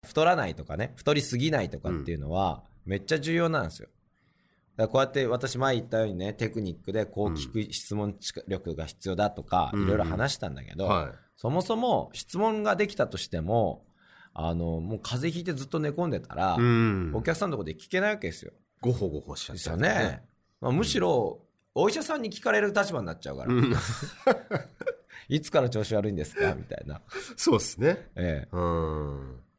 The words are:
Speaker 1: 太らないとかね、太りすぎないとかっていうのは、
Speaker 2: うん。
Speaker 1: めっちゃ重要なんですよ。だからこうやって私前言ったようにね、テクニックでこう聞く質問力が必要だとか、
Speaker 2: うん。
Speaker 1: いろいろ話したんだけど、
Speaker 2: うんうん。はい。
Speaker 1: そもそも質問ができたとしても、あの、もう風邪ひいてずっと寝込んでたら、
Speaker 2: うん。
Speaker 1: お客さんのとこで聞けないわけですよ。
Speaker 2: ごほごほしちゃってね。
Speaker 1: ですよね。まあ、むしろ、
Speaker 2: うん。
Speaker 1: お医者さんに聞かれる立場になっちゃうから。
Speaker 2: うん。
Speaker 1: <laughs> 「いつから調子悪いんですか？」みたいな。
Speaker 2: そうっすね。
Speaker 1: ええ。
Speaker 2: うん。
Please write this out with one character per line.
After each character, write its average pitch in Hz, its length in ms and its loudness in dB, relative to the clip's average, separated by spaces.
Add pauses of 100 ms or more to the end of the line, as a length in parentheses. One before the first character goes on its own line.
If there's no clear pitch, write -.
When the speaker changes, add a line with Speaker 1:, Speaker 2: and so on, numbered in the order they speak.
Speaker 1:
太 156 200 2
ら 175 100 8
な 127 140 0
い 78 80 -6
と 71 80 -12
か 76 120 -8
ね、 - 200 -4
太 151 180 2
り 147 60 4
す - 180 0
ぎ 156 140 2
な 131 100 4
い 90 80 -2
と 69 80 -8
か - 120 -4
っ - 20 0 (100)
て 67 80 -6
い 82 60 -2
う - 20 -6
の 71 140 -4
は、 90 320 0 (200)
Speaker 2:
う - 40 -10
ん。 - 20 -4
Speaker 1:
め 98 60 0
っ 95 80 -4
ち - 80 -2
ゃ 156 80 2
重 160 140 -2
要 165 140 2
な 160 120 2
ん - 60 -2
で - 40 -6
す - 100 -12
よ。 - 80 -16 (880)
だ 110 120 2
か - 0 -
ら - 0 -
こ 135 100 2
う - 40 6
や 135 40 4
っ 135 60 -10
て 135 160 2
私 120 300 -2
前 131 180 4
言 113 80 -2
っ - 40 -16
た 110 100 0
よ 110 80 4
う - 20 -
に 95 80 -4
ね、 95 160 -4
テ 110 160 -2
ク 113 120 -4
ニ 92 140 -4
ッ - 100 -18
ク 95 60 -6
で 104 160 0
こ 104 200 0
う - 80 2
聞 69 180 -6 (160)
く - 40 -10
質 - 220 -4
問 104 220 -2 (320)
力 87 260 -2
が 78 120 -6
必 - 240 -6
要 92 40 0
だ 90 160 4
と - 140 -10
か、 87 280 2
Speaker 2:
う 104 60 0
ん。 101 60 2
Speaker 1:
い - 20 4
ろ 95 80 4
い 107 40 4
ろ 98 60 2
話 98 280 0
し - 60 -6
た 85 120 -6
ん 67 60 -10
だ 67 80 -14
け - 100 -18
ど、 90 120 -2
Speaker 2:
う - 20 2
ん - 20 2
う 101 40 6
ん。 - 20 4
は 76 140 0
い。 - 20 -14 (240)
Speaker 1:
そ 110 120 -4
も 165 140 2
そ 220 140 0
も 226 380 2
質 - 220 -8
問 214 280 2
が 208 100 4
で 208 140 2
き - 80 -10
た 135 100 2
と - 100 -8
し - 120 -6
て 82 120 -4
も、 95 460 0 (480)
あ 82 180 -2
の、 85 280 0
も 101 160 -4
う - 40 -8
風 123 280 -2
邪 165 80 -4
ひ 175 60 -4
い - 20 -8
て 180 80 -2
ず 135 140 -6
っ - 20 -18
と 165 100 -2
寝 151 120 0
込 165 180 -2
ん - 20 0
で 101 80 0
た - 160 -10
ら、 90 240 2
Speaker 2:
う - 20 2
ん。 113 540 4
Speaker 1:
お - 80 0
客 - 140 0
さ 202 100 0
ん 180 40 -2
の 131 80 -4
と - 0 -
こ 95 60 -4
で 78 120 -6
聞 - 120 -20
け 185 120 0
な 208 80 2
い - 20 2
わ 208 60 -4
け 208 100 -8
で 82 60 -4
す - 120 -12
よ。 - 60 -14 (300)
Speaker 2:
ご 120 120 2
ほ 104 160 0
ご 76 120 -4
ほ - 160 -12
し - 100 -10
ち - 40 -12 (180)
ゃ 80 60 -2
っ - 20 -2
て 98 60 0
ね。 170 60 4
Speaker 1:
で 214 60 2
す 165 80 2
よ 110 80 0
ね。 - 120 -10 (380)
ま 123 100 -2
あ、 - 20 2
む 123 120 2
し - 140 0
ろ、 143 440 2
Speaker 2:
う - 20 -20
ん。 - 40 -20 (260)
Speaker 1:
お 170 140 4
医 - 40 2
者 320 100 -2
さ 311 140 -2
ん 269 60 -4
に 208 100 -6
聞 - 100 -12
か 233 80 0
れ 208 100 4
る 202 120 2
立 202 200 2
場 165 60 -2
に 101 80 -4
な 80 60 -6
っ - 80 -10
ち - 80 -10
ゃ 69 40 -6
う 67 40 -6
か 65 80 -8
ら。 123 100 2
Speaker 2:
う 123 60 6
ん。 127 140 6
Speaker 1:
<laughs> - 1040 -2 (500)
「い 151 120 2
つ 156 100 -8
か 160 100 4
ら 123 100 2
調 107 140 0
子 110 100 -2
悪 104 140 2
い 104 40 0
ん 95 40 -2
で 76 80 -2
す - 100 -10
か？」 403 240 2
み - 60 -10
た - 100 -10
い - 120 -10
な。 - 160 -10 (340)
Speaker 2:
そ - 160 4
う - 40 8
っ - 40 4
す - 200 -6
ね。 165 360 2
Speaker 1:
え 85 300 -2
え。 - 40 -20
Speaker 2:
う 90 100 -2
ん。 76 800 -2 (180)